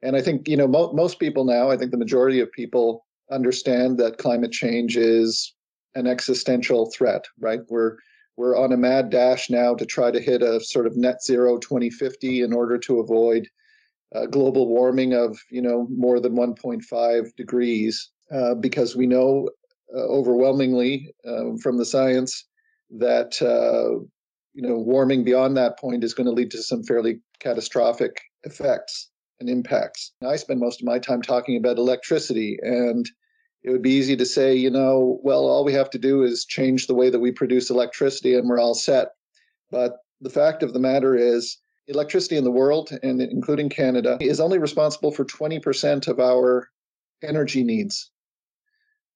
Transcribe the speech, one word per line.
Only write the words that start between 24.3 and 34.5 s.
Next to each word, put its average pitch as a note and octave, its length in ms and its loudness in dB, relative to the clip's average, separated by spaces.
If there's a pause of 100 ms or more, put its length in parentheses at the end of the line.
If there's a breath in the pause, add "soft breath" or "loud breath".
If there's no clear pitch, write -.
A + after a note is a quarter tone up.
you C3+ 80 -14
know, A#2+ 140 -2
warming B2+ 480 2
beyond C3 320 2
that B2 240 0
point B2 240 -4
is A2+ 100 -2
gonna B2 160 -2
lead A#2 220 0
to A2+ 100 -10
some A2+ 220 -6
fairly A2+ 380 0 (180)
catastrophic A#2 800 -2 (240)
effects - 680 -4 (300)
and B2 100 -8
impacts. - 640 -4 (100)
Now, B2+ 80 -6
I D3 60 0
spend C#3 240 -6
most A#2+ 220 -4
of A#2+ 40 -8
my B2 140 -2
time B2 220 -4
talking B2 360 -2
about A#2 200 0
electricity, A#2+ 840 -2
and A#2+ 480 -2 (540)
it B2+ 80 -4
would B2+ 100 0
be C3 120 2
easy C3+ 220 2
to B2 100 0
say, C3+ 280 2